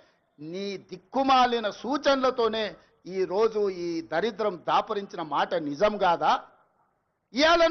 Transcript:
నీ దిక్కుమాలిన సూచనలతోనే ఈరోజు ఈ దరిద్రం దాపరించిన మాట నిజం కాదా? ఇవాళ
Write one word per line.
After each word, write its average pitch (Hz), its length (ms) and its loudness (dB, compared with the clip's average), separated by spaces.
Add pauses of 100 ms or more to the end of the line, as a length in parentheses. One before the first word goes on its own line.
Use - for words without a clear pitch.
(400)
నీ 175 280 -8 (240)
దిక్కుమాలిన 247 760 2 (120)
సూచనలతోనే 254 840 0 (420)
ఈరోజు 190 560 0 (240)
ఈ 170 40 -4 (220)
దరిద్రం 190 440 -2 (140)
దాపరించిన 196 520 -2 (120)
మాట 185 180 0 (180)
నిజం 185 280 2
కాదా? 175 340 2 (1040)
ఇవాళ 311 380 4